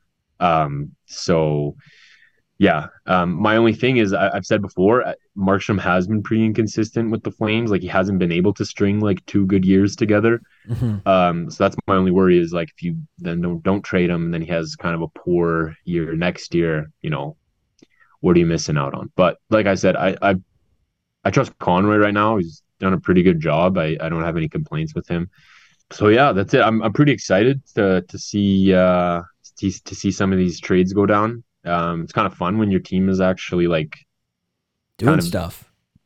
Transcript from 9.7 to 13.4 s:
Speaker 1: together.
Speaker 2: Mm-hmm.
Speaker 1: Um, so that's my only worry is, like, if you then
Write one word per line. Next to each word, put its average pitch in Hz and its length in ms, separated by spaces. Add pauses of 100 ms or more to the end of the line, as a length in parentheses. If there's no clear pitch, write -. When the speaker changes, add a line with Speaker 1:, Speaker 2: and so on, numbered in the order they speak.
Speaker 1:
together. 113 440 (300)
Speaker 2:
Mm-hmm. 110 380
Speaker 1:
Um, 87 420
so - 140
that's 98 120 (120)
my 98 80
only 95 160
worry 90 260
is, 85 160
like, 85 160
if - 140
you 85 140 (200)
then 87 240